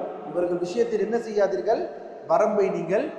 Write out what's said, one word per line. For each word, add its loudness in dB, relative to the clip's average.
இவர்கள் 0
விஷயத்தில் 0
என்ன 0
செய்யாதீர்கள்? 0
வரம்பை 4
நீங்கள் 0